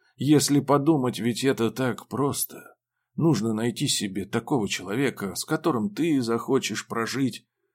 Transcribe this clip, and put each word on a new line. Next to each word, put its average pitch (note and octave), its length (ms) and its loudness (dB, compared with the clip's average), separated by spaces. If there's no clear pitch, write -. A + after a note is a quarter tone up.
Если C#3+ 420 6
подумать, C#3 600 2
ведь A2+ 240 -2
это A#2 280 2
так B2 360 -4
просто. - 680 -4
Нужно A2+ 380 2
найти A#2 340 -2
себе F#2+ 380 -2
такого A2+ 420 -2
человека, G2+ 680 -4
с - 100 -8
которым C3+ 480 -2
ты C#3+ 280 0
захочешь A#2 640 -2
прожить A#2 600 -4